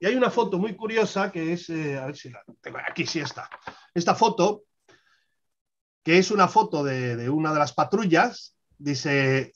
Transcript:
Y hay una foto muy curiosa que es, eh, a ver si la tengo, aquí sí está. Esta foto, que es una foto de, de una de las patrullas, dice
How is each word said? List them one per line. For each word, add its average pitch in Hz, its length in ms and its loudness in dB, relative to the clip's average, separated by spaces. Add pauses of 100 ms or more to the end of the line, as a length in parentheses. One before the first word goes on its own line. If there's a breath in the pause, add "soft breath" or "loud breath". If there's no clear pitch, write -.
Y 175 60 -4
hay 240 100 2
una 247 140 2
foto 196 280 0
muy 202 160 -2
curiosa 214 560 -2
que 165 220 -4
es, 170 180 -8
eh, 151 260 -4
a 131 100 -8
ver 143 100 -10
si 131 140 -18
la - 120 -20 (180)
tengo, 131 180 -14
aquí 170 280 -6
sí 160 140 -4
está. - 280 -10 (460 loud breath)
Esta 170 220 2
foto, 202 480 2 (1400 soft breath)
que 165 160 4
es 190 140 2
una 196 160 4
foto 180 340 2
de, 127 340 -2
de 120 140 -4
una 156 220 0
de 151 80 0
las 143 120 0
patrullas, 190 840 0 (200)
dice 139 800 0